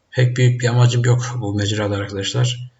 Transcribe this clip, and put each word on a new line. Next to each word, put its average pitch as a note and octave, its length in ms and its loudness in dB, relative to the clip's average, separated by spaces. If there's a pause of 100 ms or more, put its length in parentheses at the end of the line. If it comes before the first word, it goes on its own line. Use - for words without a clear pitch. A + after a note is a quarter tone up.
(120)
pek B2+ 260 0
büyük B2 240 2
bir A#2+ 60 0
amacım A#2+ 380 2
yok B2 360 0
bu G2+ 140 -4
mecrada G#2 400 -2
arkadaşlar. G2+ 840 -4